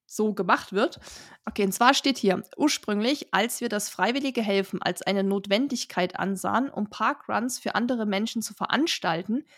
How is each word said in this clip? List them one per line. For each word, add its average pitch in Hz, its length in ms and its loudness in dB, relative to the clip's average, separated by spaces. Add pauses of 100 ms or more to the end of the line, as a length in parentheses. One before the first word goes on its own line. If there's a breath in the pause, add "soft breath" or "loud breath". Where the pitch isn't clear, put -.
(120)
so 214 220 0
gemacht 202 400 0
wird. 214 260 2 (460 loud breath)
Okay, 220 180 -2
und 196 80 2
zwar 247 220 6
steht 269 240 2
hier, 185 240 2 (160)
ursprünglich, 240 720 0
als 214 300 0
wir 240 80 -2
das 208 200 -2
freiwillige 254 520 0
Helfen 196 400 0
als - 220 -4
eine 196 200 2
Notwendigkeit 196 960 0
ansahen, 196 500 0
um 208 200 -4
Parkruns 226 720 -4
für - 160 -4
andere 233 320 0
Menschen 214 340 0
zu 214 140 -8
veranstalten, 214 880 -2 (120 soft breath)